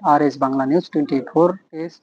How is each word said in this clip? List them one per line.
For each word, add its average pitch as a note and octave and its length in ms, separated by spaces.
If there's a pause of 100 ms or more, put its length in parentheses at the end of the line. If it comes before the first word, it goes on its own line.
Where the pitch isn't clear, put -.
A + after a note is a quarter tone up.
আর D3+ 180
এস C#3+ 160
বাংলা C3+ 280
নিউজ E3 240
টোয়েন্টি C#3+ 280 (160)
ফোর E3+ 160 (220)
কে E3 180 (140)